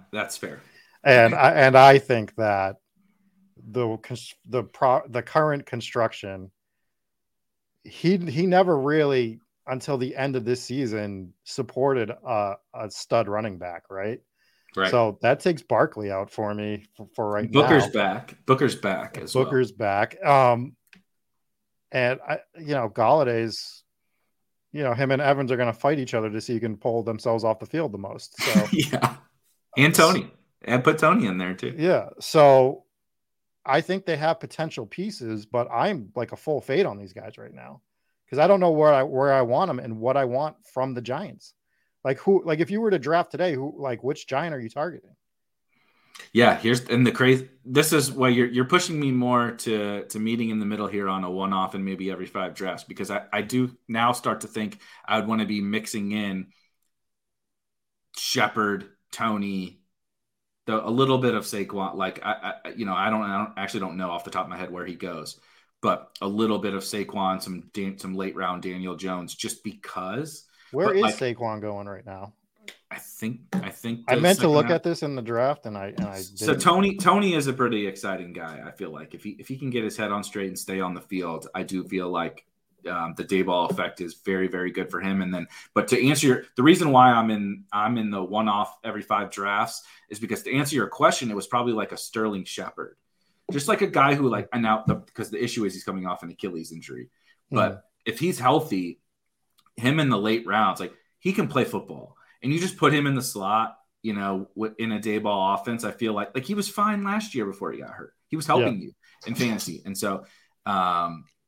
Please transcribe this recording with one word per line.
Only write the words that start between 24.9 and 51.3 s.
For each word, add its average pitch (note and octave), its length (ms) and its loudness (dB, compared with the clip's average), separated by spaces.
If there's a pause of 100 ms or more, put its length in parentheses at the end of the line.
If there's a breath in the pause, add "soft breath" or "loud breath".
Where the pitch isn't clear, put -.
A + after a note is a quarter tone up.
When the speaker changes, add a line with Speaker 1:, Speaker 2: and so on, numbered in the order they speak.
Speaker 2:
him C3+ 180 0
and C#3 100 2
Evans C#3 300 2
are B2+ 60 2
gonna A#2+ 160 0
fight C#3+ 240 0
each B2+ 160 -4
other A2 160 0
to G#2+ 100 -6
see B2 140 -6
who A2+ 60 -2
can A2 180 -4
pull A#2 260 -2
themselves A2+ 400 -2
off A2 160 0
the A2 60 -16
field D#3 260 -4
the G2+ 60 -8
most. G#2 440 -14
So - 280 2
Speaker 1:
<laughs> - 20 -14
Yeah. - 440 0 (600)
And D3 180 6
Tony. F#3 380 6 (320)
And B2+ 200 2
put D#3 160 4
Tony E3+ 260 4
in F#2 120 -2
there F2+ 180 -4
too. B2 220 -6
Speaker 2:
Yeah. D3+ 320 2 (100)
So C3+ 640 6 (840)
I C#3+ 160 2
think F#3+ 240 -4
they D#3+ 120 -2
have D#3+ 220 0
potential D3 460 -8
pieces, A2+ 600 -8
but A#2+ 260 -2
I'm, B2+ 440 -2
like, A#2+ 160 -6
a - 60 -14
full C#3+ 240 -4
fade E3 240 0
on G#2+ 120 -6
these G2 160 -18
guys G#2+ 240 -18
right A2+ 160 -20
now B2 280 -20 (480)
'cause B2+ 100 -2
I D#3+ 80 6
don't G3+ 120 6
know F3 120 4
where D3+ 220 6
I, C3+ 100 6
where C#3 300 2
I C3+ 80 6
want C3+ 280 0
'em B2+ 100 -4
and A2 200 -10
what B2+ 180 0
I C3+ 80 2
want C#3 300 -4 (100)
from C3 280 -4
the B2 80 -8
Giants. C3 540 -10 (480)
Like, C3+ 160 -2
who, G3 260 4
like, D#3+ 140 0
if E3 120 -2
you G#3 100 -2
were A3 100 0
to F#3 80 2
draft E3 320 0
today, E3+ 220 -2
who, C3+ 240 -6
like, B2+ 260 -6
which C#3+ 240 -6
Giant D3+ 280 -4
are C3 40 -8
you A2+ 100 -10
targeting? D#3 460 -10 (1160 loud breath)
Speaker 1:
Yeah, A2+ 240 6
here's, B2 320 0
and B2 160 4
the A2+ 60 4
crazy, C3 380 4 (160)
this D3 260 2
is C3+ 200 2
why B2+ 180 2
you're, B2 180 4
you're B2 180 0
pushing E3+ 340 0
me C#3 120 0
more B2 400 2
to, G#2 540 -4
to - 140 -10
meeting A2+ 300 -2
in G#2+ 100 -2
the G#2 60 -2
middle G#2 220 -4
here G2 220 -4
on F#2+ 140 -2
a F2+ 80 -6